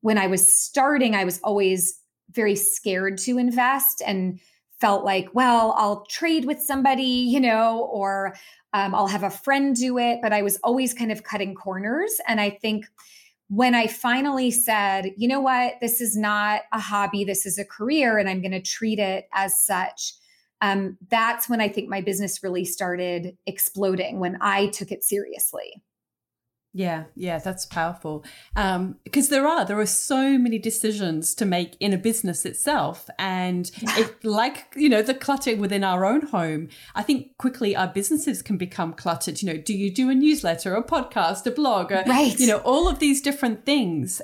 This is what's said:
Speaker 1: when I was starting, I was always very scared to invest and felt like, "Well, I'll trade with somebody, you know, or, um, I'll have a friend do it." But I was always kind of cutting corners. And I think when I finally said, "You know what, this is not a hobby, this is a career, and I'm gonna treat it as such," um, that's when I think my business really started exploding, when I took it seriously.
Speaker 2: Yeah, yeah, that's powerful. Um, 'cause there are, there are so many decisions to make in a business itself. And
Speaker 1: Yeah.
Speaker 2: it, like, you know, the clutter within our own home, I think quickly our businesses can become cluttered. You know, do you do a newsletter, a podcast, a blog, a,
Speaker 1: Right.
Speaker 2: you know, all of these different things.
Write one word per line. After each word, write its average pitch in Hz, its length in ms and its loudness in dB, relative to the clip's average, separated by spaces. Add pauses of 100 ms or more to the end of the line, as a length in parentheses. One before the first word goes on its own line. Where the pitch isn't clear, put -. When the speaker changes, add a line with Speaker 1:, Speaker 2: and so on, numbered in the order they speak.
Speaker 1:
when 220 160 2
I 196 100 2
was 190 280 2
starting, 269 600 2
I 196 100 0
was 180 200 -4
always 196 560 0 (300)
very 202 260 0
scared 190 640 -2
to 247 180 -2
invest 247 680 0
and 185 340 -2 (400)
felt 202 240 2
like, 190 300 0
"Well, 233 420 4
I'll 208 300 0
trade 320 400 0
with 294 160 -2
somebody, 269 400 2
you 247 360 2
know, 226 420 4 (120)
or, 196 420 -2 (380)
um, 196 220 0
I'll 202 140 2
have 190 140 -2
a 196 80 -2
friend 277 460 2
do 247 220 0
it." 240 240 2
But 214 100 0
I 208 80 2
was 202 240 0
always 240 300 0
kind 226 180 -2
of 214 100 -8
cutting 196 320 -6
corners. 220 720 -4
And 214 140 0
I 208 80 2
think 214 380 -4 (600)
when 240 260 4
I 233 120 4
finally 254 640 0
said, 196 680 0
"You 233 100 0
know 269 120 2
what, 254 420 2
this 233 180 -2
is 208 160 -2
not 208 460 0 (100)
a 220 60 -2
hobby, 202 460 -2
this 190 200 -2
is 190 140 -4
a 202 60 -6
career, 240 520 0
and 202 100 2
I'm 185 140 -2
gonna 185 220 -4
treat 220 360 -2
it 190 360 -2
as 196 260 0
such," - 540 -2 (480)
um, 196 340 0 (140)
that's 233 360 0
when 233 140 0
I 214 80 2
think 208 220 -6
my 196 100 -4
business 190 420 -4
really 180 220 -4
started 180 720 -4 (100)
exploding, 190 720 -2
when 180 220 -4
I 202 280 2
took 202 220 -8
it - 140 -6
seriously. - 800 -6 (880)
Speaker 2:
Yeah, 170 340 -4 (100)
yeah, 170 240 -4
that's 190 260 -8
powerful. 165 580 -6 (300)
Um, 190 460 -2 (100)
'cause 285 180 2
there 277 160 2
are, 311 200 2
there 202 160 -2
are 208 60 2
so 269 520 2
many 240 180 2
decisions 208 800 -2
to - 100 -2
make 180 360 0
in 202 120 2
a 185 60 2
business 190 480 -2
itself. 170 720 -2
And 180 500 -2 (120)
Speaker 1:
Yeah. 220 180 0
Speaker 2:
it, 220 260 -2
like, 220 420 0 (100)
you 294 120 4
know, 220 140 6
the 254 120 0
clutter 269 420 -2
within 202 260 0
our 185 220 2
own 233 240 4
home, 160 400 -2 (260)
I 202 80 -2
think - 360 -2
quickly 247 360 -2
our 180 140 0
businesses 202 520 -2
can - 160 -2
become 180 360 -6
cluttered. - 500 -4
You 185 100 -2
know, 160 80 -4
do 208 140 -2
you 196 180 -2
do 254 180 2
a 269 40 4
newsletter, 202 640 2
a 226 80 0
podcast, 196 600 -2
a 247 60 0
blog, 247 400 0
a, 190 160 0
Speaker 1:
Right. 254 320 4
Speaker 2:
you 254 80 6
know, 214 120 4
all 294 300 4
of 320 120 -2
these 277 200 4
different 277 460 -2
things. 185 580 0